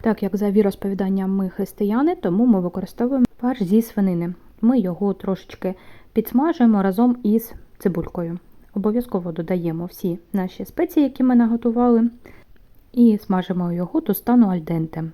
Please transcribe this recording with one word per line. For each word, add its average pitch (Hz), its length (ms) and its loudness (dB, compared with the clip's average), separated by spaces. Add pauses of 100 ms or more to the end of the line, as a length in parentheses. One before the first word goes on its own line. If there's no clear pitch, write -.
Так 214 220 0
як 196 140 -2
за 202 140 0
віросповіданням 196 840 -4
ми 190 140 -2
християни, 220 680 -4
тому 208 300 0
ми 220 140 4
використовуємо 233 680 -2 (160)
фарш 247 220 -2
зі 202 180 4
свинини. 180 520 -2 (280)
Ми 240 180 4
його 190 340 -2
трошечки - 600 -6 (400)
підсмажуємо 233 680 2
разом 233 400 2
із 220 300 0 (240)
цибулькою. 170 600 -4 (340)
Обов'язково 208 580 -2
додаємо 170 540 -4
всі 180 340 -6 (140)
наші 190 320 -6
спеції, 330 380 0
які 262 200 -2
ми 247 120 4
наготували, 233 760 2 (840)
і 233 240 6
смажимо 180 540 -2
його 180 300 -2
до 208 120 -2
стану 240 340 4
альденте, 165 560 -4 (100)